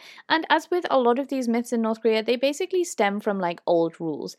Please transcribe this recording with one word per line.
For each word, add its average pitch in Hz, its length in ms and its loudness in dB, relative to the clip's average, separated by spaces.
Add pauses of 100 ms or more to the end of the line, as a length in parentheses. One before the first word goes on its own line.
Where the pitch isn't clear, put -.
(280)
And 320 220 0
as 311 200 2
with 359 220 -2
a 269 80 4
lot 240 180 4
of 277 120 -4
these 262 180 -2
myths 240 240 0
in 233 100 0
North 220 200 -2
Korea, 220 200 2
they 226 140 0
basically 320 480 0
stem 208 380 0
from, 196 180 -2
like, 175 260 -4
old 165 340 2
rules. 165 400 -6